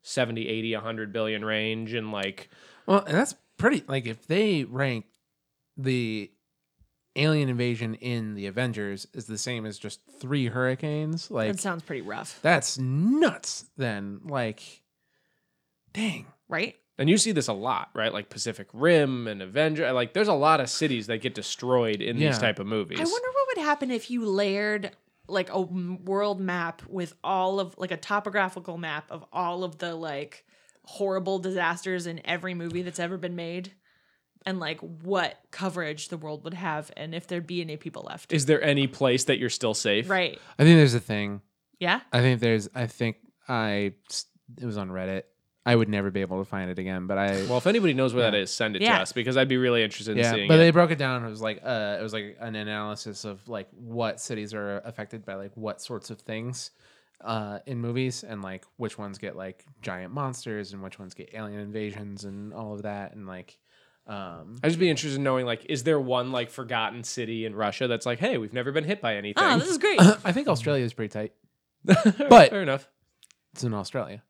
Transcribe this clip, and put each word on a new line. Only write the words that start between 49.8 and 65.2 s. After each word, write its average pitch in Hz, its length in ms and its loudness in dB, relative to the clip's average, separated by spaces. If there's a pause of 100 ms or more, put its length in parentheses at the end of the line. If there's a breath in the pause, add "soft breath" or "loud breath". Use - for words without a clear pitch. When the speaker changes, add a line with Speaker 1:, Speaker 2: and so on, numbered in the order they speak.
Speaker 1:
interested 107 300 -4
in 107 60 2
Speaker 2:
Yeah, 117 120 4
Speaker 1:
seeing 104 160 2
Speaker 2:
but 160 80 8
Speaker 1:
it. - 40 10
Speaker 2:
they 165 120 10
broke 165 200 6
it 160 60 0
down. 127 280 -2
It 113 40 -8
was 107 120 -10
like, 110 200 -2
uh, 107 380 -2
it - 20 -6
was 107 120 -6
like 104 260 -8
an 113 160 -8
analysis 107 720 -8
of, 104 240 -12
like, 104 220 -8
what 113 500 -6
cities 107 320 -8
are 104 320 -6
affected 110 400 -12
by, 98 100 -10
like, 98 220 -12
what 107 240 -8
sorts - 280 -12
of 110 120 -14
things, 117 500 -8 (480 soft breath)
uh, 104 460 -6
in 131 160 -8
movies, 123 420 -4
and, 110 180 -10
like, 95 220 -10 (140)
which 110 200 -8
ones 101 200 -12
get, 101 180 -10
like, 92 300 -12 (160)
giant 92 320 -10
monsters 120 580 -8
and 98 100 -14
which 95 180 -14
ones 95 140 -16
get - 200 -18
alien 104 260 -12
invasions 104 640 -10
and 101 300 -12
all 107 200 -10
of 104 100 -12
that, 101 300 -8
and, 101 140 -16
like, 92 320 -16 (480 soft breath)
um, 95 560 -14
Speaker 1:
I'd 151 60 4
just 165 100 0
be 180 100 6
interested 147 280 -2
in 139 60 -2